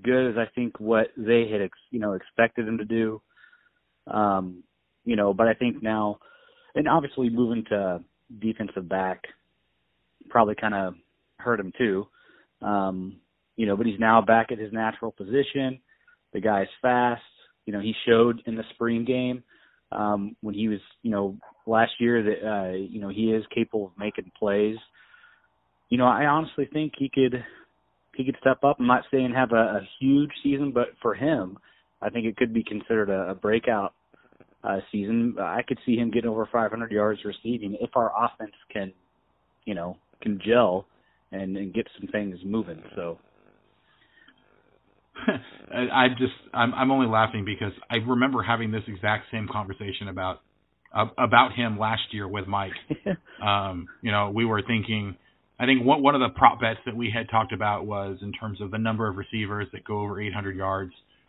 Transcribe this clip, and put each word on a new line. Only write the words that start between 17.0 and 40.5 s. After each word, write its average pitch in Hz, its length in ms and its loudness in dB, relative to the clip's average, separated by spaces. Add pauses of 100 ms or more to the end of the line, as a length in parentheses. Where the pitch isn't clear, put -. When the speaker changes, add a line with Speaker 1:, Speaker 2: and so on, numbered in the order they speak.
Speaker 1:
You 107 60 -4
know, 104 80 -4
he 107 140 -4 (120)
showed 117 400 6
in 113 80 -4
the 113 80 -6 (120)
spring 117 300 0
game, 127 380 -2 (480)
um, 104 500 -2
when 107 140 -6
he 107 140 0
was, 104 100 -2 (240)
you 117 80 -2
know, 101 260 0 (300)
last 110 320 4
year 117 240 4
that, 104 260 0
uh, 95 280 -2
you 98 240 -8
know, 101 80 -8
he 110 240 0
is 110 120 0 (100)
capable 110 320 -2
of 90 120 -20
making 101 400 -8
plays. 104 380 2 (1120)
You 123 100 2
know, 127 80 6
I 127 200 4
honestly 147 460 0
think 151 240 -2
he 139 160 -4
could, 123 320 2 (720)
he 131 100 -4
could 127 160 -2
step 135 220 2
up. 139 160 4
I'm 123 80 2
not 123 240 4
saying 127 240 2
have 127 180 2
a, 117 40 4
a 107 240 4 (200)
huge 143 300 4 (120)
season, 143 300 0
but 120 160 2 (140)
for 113 120 0
him, 107 440 -2 (420)
I 101 100 -4
think 110 160 -4
it 110 100 -2
could 113 180 0
be 113 80 2
considered 107 480 -2
a, 95 200 -2
a 95 40 -6
breakout 107 600 0 (720)
uh, 101 140 -2 (120)
season, 113 500 0
I 95 260 -4
could 123 200 -4
see 123 100 4
him 117 140 0
getting 113 200 0
over 110 200 -2
five 113 200 0
hundred 113 220 -6
yards 104 320 2
receiving 104 560 -6
if - 160 -4
our 117 200 2
offense - 380 -2 (180)
can, 95 200 -6 (720)
you 110 100 -6
know, 90 220 -8 (240)
can 101 240 -4
gel 101 420 4 (460)